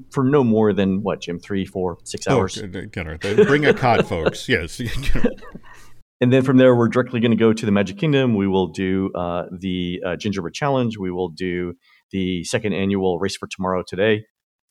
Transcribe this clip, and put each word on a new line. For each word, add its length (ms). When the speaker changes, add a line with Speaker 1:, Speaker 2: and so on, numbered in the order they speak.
Speaker 1:
for 120
no 200
more 300
than, 300
what, 180
Jim, 180
three, 260
four, 380
six 240
Speaker 2:
Oh, 120
Speaker 1:
hours? 160
Speaker 2:
d-, 120
d-, 280
you 80
know, 140
the, 280
bring 200
a 80
cot, 340
<laughs> 20
folks. 400
Yes. 360
<laughs> 60
Speaker 1:
And 120
then 100
from 140
there, 180
we're 140
directly 320
gonna 160
go 160
to 120
the 60
Magic 260
Kingdom. 380
We 100
will 220
do, 480
uh, 300
the, 480
uh, 120
Gingerbread 360
Challenge. 440
We 140
will 180
do 460
the 320
second 300
annual 460
Race 180
for 100
Tomorrow 400
today 380